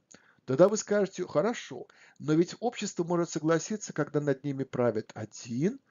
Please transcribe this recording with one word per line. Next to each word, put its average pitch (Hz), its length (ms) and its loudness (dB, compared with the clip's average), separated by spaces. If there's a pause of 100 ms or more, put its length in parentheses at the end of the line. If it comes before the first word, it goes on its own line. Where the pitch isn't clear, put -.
(460)
Тогда 160 240 8
вы 214 80 0
скажете: 202 480 -2
«Хорошо, 151 600 -2 (320)
но 139 140 0
ведь 170 260 2
общество 214 440 -4
может 170 260 0
согласиться, 165 640 -2
когда 147 280 -2
над 139 220 0
ними 135 200 -4
правит 117 520 -2
один, 127 640 -4 (120)